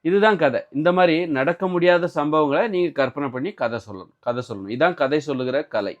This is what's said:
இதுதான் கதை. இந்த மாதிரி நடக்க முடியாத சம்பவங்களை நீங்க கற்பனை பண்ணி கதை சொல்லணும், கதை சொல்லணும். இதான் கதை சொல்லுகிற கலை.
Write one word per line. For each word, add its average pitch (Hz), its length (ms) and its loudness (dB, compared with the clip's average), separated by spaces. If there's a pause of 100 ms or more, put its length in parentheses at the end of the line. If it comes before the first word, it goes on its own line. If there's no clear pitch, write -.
இதுதான் 202 360 4
கதை. 147 240 2 (100)
இந்த 156 220 0
மாதிரி 180 340 2
நடக்க 160 400 -2
முடியாத 175 480 2
சம்பவங்களை 151 540 0
நீங்க 180 220 0
கற்பனை 139 380 -2
பண்ணி 131 240 -6
கதை 117 360 -4
சொல்லணும், 95 220 -14 (100)
கதை 123 280 -4
சொல்லணும். 98 200 -10
இதான் 147 260 0
கதை 147 260 -2
சொல்லுகிற 135 440 -4
கலை. 101 360 -6